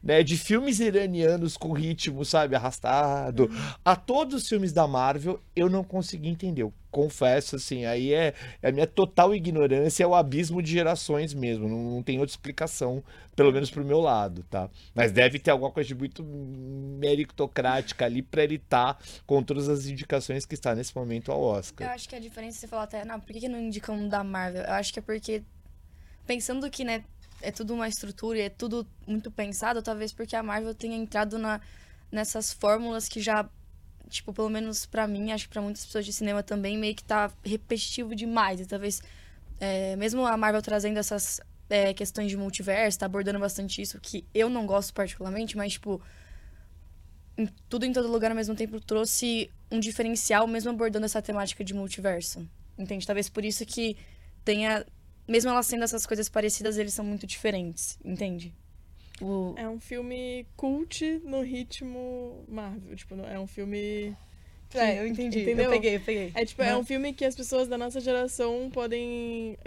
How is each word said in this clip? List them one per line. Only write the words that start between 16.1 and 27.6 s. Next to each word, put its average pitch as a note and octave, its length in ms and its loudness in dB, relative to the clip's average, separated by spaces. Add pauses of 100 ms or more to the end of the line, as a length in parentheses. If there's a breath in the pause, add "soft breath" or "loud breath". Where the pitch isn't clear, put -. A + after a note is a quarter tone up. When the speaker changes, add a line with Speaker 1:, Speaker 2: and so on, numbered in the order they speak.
Speaker 1:
meritocrática C3+ 1040 2
ali A#2+ 160 0
pra D3+ 220 2
ele D3+ 160 2
tá B2+ 380 4 (280 loud breath)
com C#3 160 6
todas C#3 280 0
as C#3 180 0
indicações C#3 580 -2
que - 80 -10
está A#2+ 220 0
nesse B2 200 -6
momento A#2 360 -4
ao C#3+ 100 2
Oscar. G#2 460 0
Speaker 3:
Eu B3 60 -4
acho A#3+ 140 -10
que C4 80 -14
a A#3+ 40 -12
diferença, A3+ 400 -14
você - 80 -14
falou A3 160 -4
até, G#3+ 220 -8
não, A3+ 140 -10
por - 140 -16
que A3 60 -10
que B3 100 -4
não A#3+ 100 -6
indicam G#3+ 480 -4
da G3+ 160 0
Marvel? F#3 400 -4
Eu - 100 -2
acho G3+ 200 -2
que A3 60 -8
é - 20 -10
porque, A3 400 -6 (840 soft breath)
pensando B3+ 440 -4
que, C#4 140 -8
né, A3+ 200 -4 (380)
é G#3 100 -6
tudo A3 220 -6